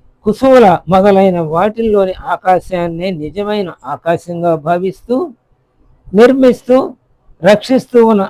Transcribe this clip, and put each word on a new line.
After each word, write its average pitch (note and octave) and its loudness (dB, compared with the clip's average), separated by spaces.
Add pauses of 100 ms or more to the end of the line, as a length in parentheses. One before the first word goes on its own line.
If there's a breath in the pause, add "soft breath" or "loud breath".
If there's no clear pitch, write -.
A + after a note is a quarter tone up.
(240)
కుశూల A3 4 (120)
మొదలైన F#3+ 2
వాటిల్లోని G3 -2
ఆకాశాన్నే F3 -4
నిజమైన F#3 -8 (140)
ఆకాశంగా E3+ -4
భావిస్తూ, F#3 -6 (800)
నిర్మిస్తూ, B3+ 2 (500)
రక్షిస్తూ A3+ 2
ఉన్న G#3+ 0